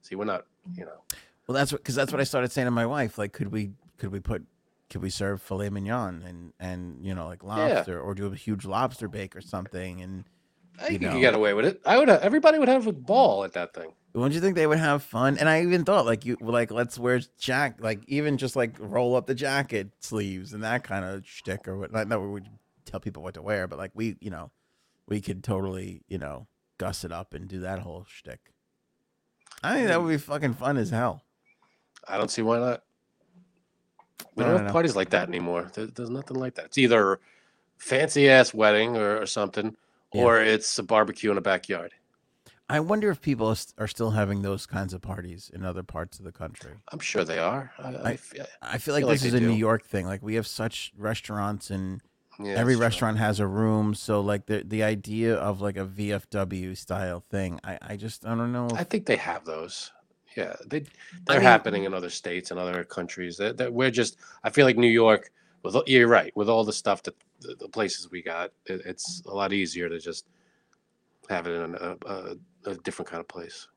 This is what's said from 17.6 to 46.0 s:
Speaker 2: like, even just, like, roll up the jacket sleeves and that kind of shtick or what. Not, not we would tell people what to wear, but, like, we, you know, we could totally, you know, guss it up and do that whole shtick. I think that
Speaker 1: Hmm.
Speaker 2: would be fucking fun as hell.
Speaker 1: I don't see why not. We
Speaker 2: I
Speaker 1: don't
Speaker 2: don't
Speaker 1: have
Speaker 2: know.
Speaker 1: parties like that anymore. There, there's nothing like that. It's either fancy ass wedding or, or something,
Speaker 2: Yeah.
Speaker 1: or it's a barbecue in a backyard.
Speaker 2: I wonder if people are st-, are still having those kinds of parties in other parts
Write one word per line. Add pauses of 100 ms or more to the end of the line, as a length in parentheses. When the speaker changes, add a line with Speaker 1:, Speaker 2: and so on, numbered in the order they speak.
Speaker 2:
like,
even
just,
like,
roll
up
the
jacket (100)
sleeves
and
that
kind
of
shtick
or
what.
Not,
not
we
would (360)
tell
people
what
to
wear,
but,
like,
we,
you
know, (560)
we
could
totally,
you
know, (320)
guss
it
up
and
do
that
whole
shtick. (1120)
I
think
that
Speaker 1:
Hmm.
Speaker 2:
would
be
fucking
fun
as
hell. (840)
Speaker 1:
I
don't
see
why
not. (1500)
We
Speaker 2:
I
Speaker 1:
don't
Speaker 2:
don't
Speaker 1:
have
Speaker 2:
know.
Speaker 1:
parties
like
that
anymore.
There,
there's
nothing
like
that.
It's
either (580)
fancy
ass
wedding
or,
or
something, (360)
Speaker 2:
Yeah.
Speaker 1:
or
it's
a
barbecue
in
a
backyard. (760)
Speaker 2:
I
wonder
if
people
are
st-,
are
still
having
those
kinds
of
parties
in
other
parts